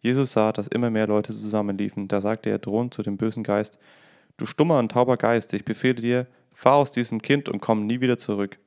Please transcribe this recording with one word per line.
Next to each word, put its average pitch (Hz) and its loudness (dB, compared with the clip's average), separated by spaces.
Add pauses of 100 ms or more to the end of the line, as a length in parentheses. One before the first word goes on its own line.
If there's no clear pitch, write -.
Jesus 127 0
sah, 110 4
dass 104 -4
immer 120 -2
mehr 110 0
Leute 104 0
zusammenliefen. 101 -4
Da 101 0
sagte 107 -2
er 101 -2
drohend 113 -2
zu - -10
dem 101 -4
bösen 107 -2
Geist: 104 -2 (580)
„Du - -8
stummer 156 2
und 113 0
tauber 123 2
Geist, 117 0
ich 104 -6
befehle 127 0
dir, 120 -2 (260)
fahr 127 4
aus 143 2
diesem 117 -4
Kind 143 0
und 104 -4
komm 107 0
nie 120 -2
wieder 123 2
zurück.“ 101 -6